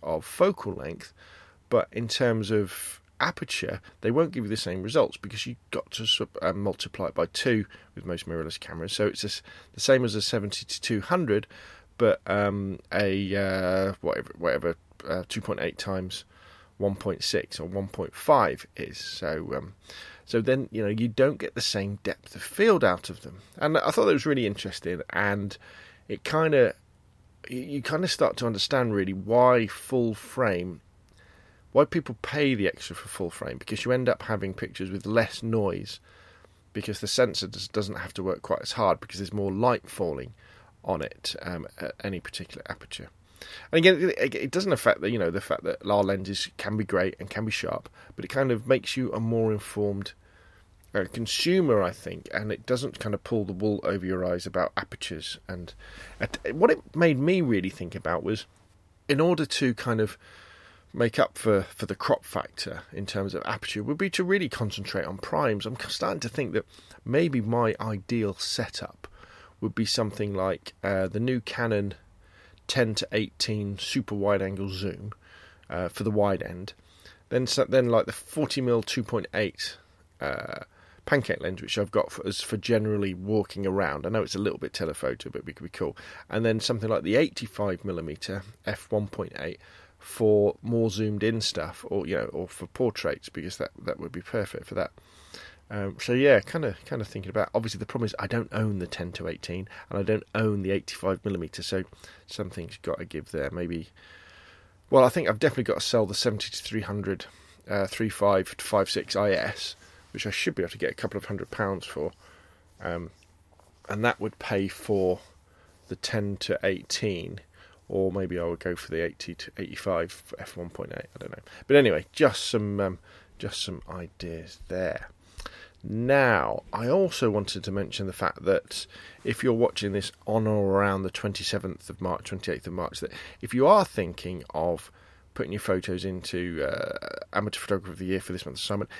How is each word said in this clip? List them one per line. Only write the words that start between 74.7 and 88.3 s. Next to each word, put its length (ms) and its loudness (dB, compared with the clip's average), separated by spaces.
uh, 200 -4
for 160 -4
the 60 0
wide 300 4
end. 300 -10
Then 180 0
so, 200 2
then, 240 4
like, 160 6
the 80 -6
forty 480 -2
mil 200 4
two 220 -2
point 300 -4
eight, 440 -2
uh, 400 -6
pancake 360 2
lens, 200 -4
which 160 -4
I've 140 0
got 200 2
for, 140 -8
as 160 -4
for 140 -4
generally 580 2
walking 540 0
around. 380 0
I 40 0
know 140 2
it's 120 -6
a 40 -2
little 200 0
bit 140 -6
telephoto, 560 -4
but 180 -10
it 80 -10
could 80 -16
be 60 -10
cool. 280 -6
And 160 0
then 140 4
something 300 0
like 140 2
the 140 4
eighty-five 640 0
millimeter 600 -6